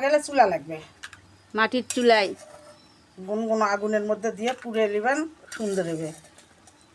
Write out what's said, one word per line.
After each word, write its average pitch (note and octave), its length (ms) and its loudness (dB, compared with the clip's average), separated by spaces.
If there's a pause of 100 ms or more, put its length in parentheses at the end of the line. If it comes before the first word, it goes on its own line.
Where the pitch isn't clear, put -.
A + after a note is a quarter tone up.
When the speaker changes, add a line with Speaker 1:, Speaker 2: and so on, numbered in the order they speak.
Speaker 1:
গেলে D4 140 4 (100)
চুলা C4+ 260 6
লাগবে। D#3+ 240 -8 (760)
Speaker 2:
মাটির A3 400 0
চুলায়। A3+ 360 4 (960)
Speaker 1:
গুনগুন A3 340 -2 (120)
আগুনের G#3 360 0
মধ্যে G#3+ 200 -2 (100)
দিয়ে A#3 220 -2
পুড়ে A3 220 0 (100)
নেবেন, A#3+ 260 0 (360)
সুন্দর G3 360 -2
হবে। D#3+ 180 -6 (840)